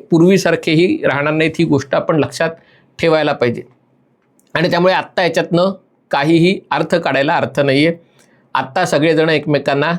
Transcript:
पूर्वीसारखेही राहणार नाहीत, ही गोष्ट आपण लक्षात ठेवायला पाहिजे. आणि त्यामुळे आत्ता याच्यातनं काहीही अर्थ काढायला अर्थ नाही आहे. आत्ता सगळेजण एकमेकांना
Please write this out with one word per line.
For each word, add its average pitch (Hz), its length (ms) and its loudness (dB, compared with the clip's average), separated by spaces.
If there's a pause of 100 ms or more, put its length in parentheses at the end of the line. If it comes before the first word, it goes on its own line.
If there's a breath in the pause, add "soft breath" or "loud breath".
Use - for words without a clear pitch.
(120)
पूर्वीसारखेही 170 920 2
राहणार 143 300 0
नाहीत, 156 260 0
ही 170 60 2
गोष्ट 147 300 -2
आपण 160 240 0
लक्षात 160 300 -2 (500 soft breath)
ठेवायला 156 340 0
पाहिजे. 120 280 -2 (920)
आणि 165 140 0
त्यामुळे 175 240 2
आत्ता 170 300 -2
याच्यातनं 185 480 0 (400)
काहीही 160 480 2 (120)
अर्थ 160 240 -2
काढायला 147 400 0
अर्थ 135 240 -2
नाही 139 260 2
आहे. 170 100 0 (600 soft breath)
आत्ता 135 300 -2
सगळेजण 160 440 0
एकमेकांना 147 680 -2